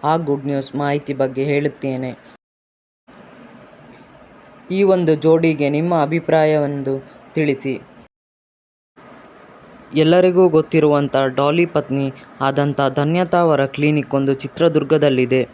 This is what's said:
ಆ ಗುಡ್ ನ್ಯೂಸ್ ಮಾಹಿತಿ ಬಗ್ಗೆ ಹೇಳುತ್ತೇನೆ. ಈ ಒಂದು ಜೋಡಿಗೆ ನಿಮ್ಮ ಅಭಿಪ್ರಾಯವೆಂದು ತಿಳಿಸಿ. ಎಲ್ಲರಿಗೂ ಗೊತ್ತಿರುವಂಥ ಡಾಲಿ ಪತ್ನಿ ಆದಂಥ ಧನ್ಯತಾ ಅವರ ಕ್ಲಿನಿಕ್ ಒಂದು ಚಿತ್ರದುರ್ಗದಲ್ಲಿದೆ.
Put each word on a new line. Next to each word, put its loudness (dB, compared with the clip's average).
ಆ 2
ಗುಡ್ -4
ನ್ಯೂಸ್ -6
ಮಾಹಿತಿ -4
ಬಗ್ಗೆ -2
ಹೇಳುತ್ತೇನೆ. -4
ಈ 0
ಒಂದು 4
ಜೋಡಿಗೆ 2
ನಿಮ್ಮ 0
ಅಭಿಪ್ರಾಯವೆಂದು -2
ತಿಳಿಸಿ. -4
ಎಲ್ಲರಿಗೂ 4
ಗೊತ್ತಿರುವಂಥ 2
ಡಾಲಿ 0
ಪತ್ನಿ -4
ಆದಂಥ -2
ಧನ್ಯತಾ 0
ಅವರ 2
ಕ್ಲಿನಿಕ್ -2
ಒಂದು 0
ಚಿತ್ರದುರ್ಗದಲ್ಲಿದೆ. 0